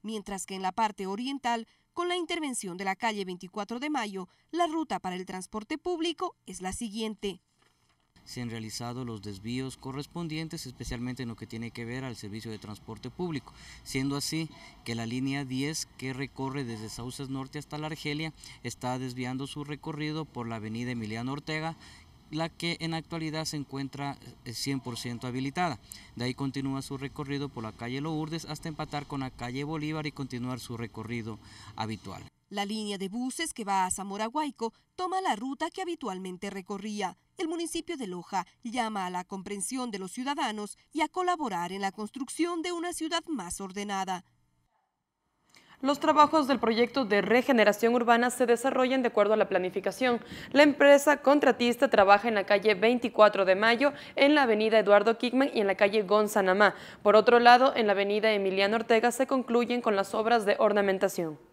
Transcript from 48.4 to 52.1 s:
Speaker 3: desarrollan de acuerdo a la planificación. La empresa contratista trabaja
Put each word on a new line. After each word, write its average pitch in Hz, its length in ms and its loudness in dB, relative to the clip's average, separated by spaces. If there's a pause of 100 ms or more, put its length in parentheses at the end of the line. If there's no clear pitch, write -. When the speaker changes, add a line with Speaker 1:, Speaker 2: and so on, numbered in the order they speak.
Speaker 3:
desarrollan 254 560 2
de 233 60 2
acuerdo 208 260 4
a - 20 2
la 196 120 4
planificación. 190 720 0 (300)
La 285 140 8
empresa 285 540 8
contratista 262 720 4
trabaja 202 380 8